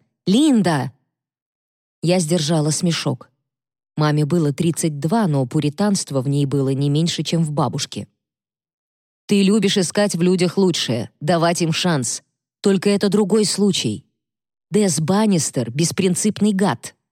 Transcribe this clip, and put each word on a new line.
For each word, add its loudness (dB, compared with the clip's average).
Линда!" 2
Я 2
сдержала 0
смешок. -4
Маме 2
было 0
тридцать -2
два, 0
но 0
пуританства -2
в -4
ней 0
было 0
не 0
меньше, 0
чем 0
в -4
бабушке. -4
"Ты 2
любишь 2
искать 0
в -2
людях 2
лучшее, -2
давать 0
им 0
шанс. -2
Только 2
это 0
другой 2
случай. -2
Дэс 2
Баннистер — 0
беспринципный 0
гад". -2